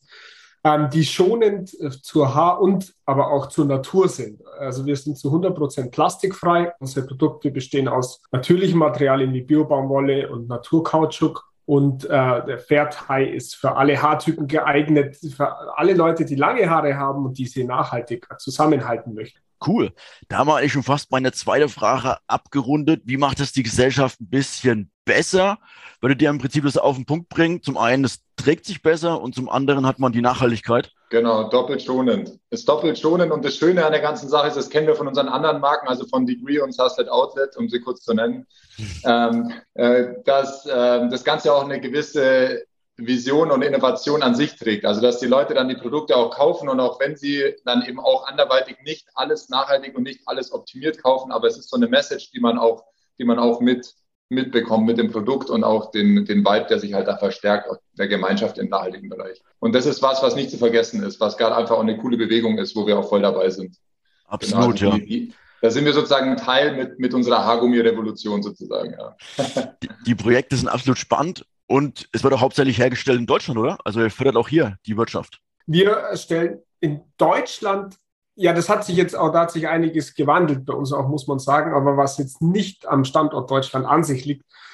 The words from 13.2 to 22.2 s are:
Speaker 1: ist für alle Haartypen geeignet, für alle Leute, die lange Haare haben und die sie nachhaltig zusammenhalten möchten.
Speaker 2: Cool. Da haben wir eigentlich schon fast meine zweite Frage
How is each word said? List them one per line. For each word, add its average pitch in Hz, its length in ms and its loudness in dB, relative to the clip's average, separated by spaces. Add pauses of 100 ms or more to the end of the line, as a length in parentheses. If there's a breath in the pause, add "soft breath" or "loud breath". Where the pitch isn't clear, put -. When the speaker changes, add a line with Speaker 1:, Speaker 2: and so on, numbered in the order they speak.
Speaker 1:
ist - 320 -8
für 131 180 0
alle 135 260 4
Haartypen 151 460 0
geeignet, 147 720 2
für - 600 -6
alle 175 180 4
Leute, 165 280 2
die 139 120 -4
lange 170 340 2
Haare 147 280 0
haben 139 280 -4
und 131 120 -8
die 135 80 -4
sie 127 200 -6
nachhaltig 123 600 -6 (120)
zusammenhalten 127 760 -2
möchten. 107 260 -14 (260)
Speaker 2:
Cool. 156 260 0 (360 loud breath)
Da 95 100 -4
haben 135 100 2
wir 151 100 4
eigentlich 127 160 0
schon 127 100 -2
fast - 280 -2
meine 131 200 0
zweite 135 380 2
Frage 120 480 0 (100)